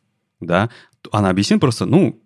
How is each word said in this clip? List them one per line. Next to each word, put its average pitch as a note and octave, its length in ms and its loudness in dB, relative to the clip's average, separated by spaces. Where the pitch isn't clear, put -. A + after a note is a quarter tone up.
да. F2 320 -2
Она G#2 180 0
объяснит G2+ 300 0
просто, B2+ 260 0
ну, C#3+ 400 2